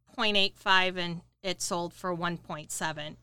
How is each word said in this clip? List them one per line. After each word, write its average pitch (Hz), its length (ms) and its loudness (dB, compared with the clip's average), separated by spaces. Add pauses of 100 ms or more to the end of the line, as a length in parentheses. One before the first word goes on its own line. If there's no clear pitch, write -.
(160)
point 214 220 2
eight 196 180 4
five, 185 400 4
and 170 240 -4 (220)
it 185 180 -4
sold 175 320 -2
for 180 220 -4
one 170 240 -2
point 151 340 -10
seven. 156 500 -6